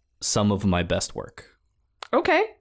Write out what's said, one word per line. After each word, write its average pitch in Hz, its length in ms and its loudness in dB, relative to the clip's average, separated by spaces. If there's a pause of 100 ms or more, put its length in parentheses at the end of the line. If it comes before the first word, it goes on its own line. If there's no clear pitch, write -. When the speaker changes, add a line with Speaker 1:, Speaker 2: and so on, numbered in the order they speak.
(200)
Speaker 1:
some 104 300 2
of 98 140 0
my 90 180 2
best 87 320 -2
work. - 320 -12 (640)
Speaker 2:
Okay. 349 320 2 (160)